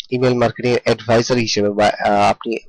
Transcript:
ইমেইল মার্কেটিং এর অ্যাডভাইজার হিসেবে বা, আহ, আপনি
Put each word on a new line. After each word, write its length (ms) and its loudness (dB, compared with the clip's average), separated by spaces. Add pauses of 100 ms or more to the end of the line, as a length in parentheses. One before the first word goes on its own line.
(100)
ইমেইল 240 0
মার্কেটিং 380 0
এর 120 0
অ্যাডভাইজার 540 0
হিসেবে 320 0
বা, 160 2
আহ, 440 2
আপনি 260 -6 (120)